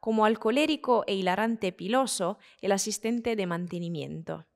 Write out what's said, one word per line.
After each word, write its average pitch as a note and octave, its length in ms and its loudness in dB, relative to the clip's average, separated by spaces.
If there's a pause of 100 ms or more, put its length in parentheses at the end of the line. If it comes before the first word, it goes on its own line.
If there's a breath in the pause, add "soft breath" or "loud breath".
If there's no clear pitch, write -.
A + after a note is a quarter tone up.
como A3 260 4
al A3 120 4
colérico B3+ 680 2
e G#3 80 -2
hilarante F#3+ 580 0
Piloso, G3+ 640 0 (240 loud breath)
el G3+ 120 2
asistente A3+ 640 -2
de G3 100 -2
mantenimiento. E3 1000 -6 (120)